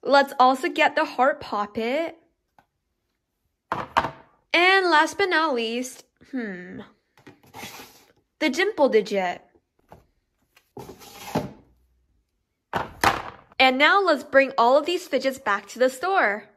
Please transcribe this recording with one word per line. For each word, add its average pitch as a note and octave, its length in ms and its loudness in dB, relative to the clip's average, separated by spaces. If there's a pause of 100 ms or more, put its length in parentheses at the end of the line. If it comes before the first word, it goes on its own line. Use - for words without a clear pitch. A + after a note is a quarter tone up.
Let's C#4 380 2
also C4 300 4
get D4 260 0
the - 80 2
Heart C#4+ 380 0
Poppet. A#3 760 -6 (2500)
And F#4 360 2
last D#4 280 2
but G4 80 0
not D#4+ 280 0
least, A#3 520 -6 (260)
hmm, F#3+ 480 -10 (1600)
the D#4 100 0
Dimple D#4+ 380 0
Digit. G3+ 540 0 (4000)
And C4 180 4
now D#4+ 240 4
let's D#4+ 220 0
bring C4+ 340 2
all A#3+ 200 4
of D4+ 80 2
these F4 200 -4
fidgets C4 320 -2
back G3+ 300 -6
to - 120 -18
the B3+ 100 2
store. B3+ 560 -2 (120)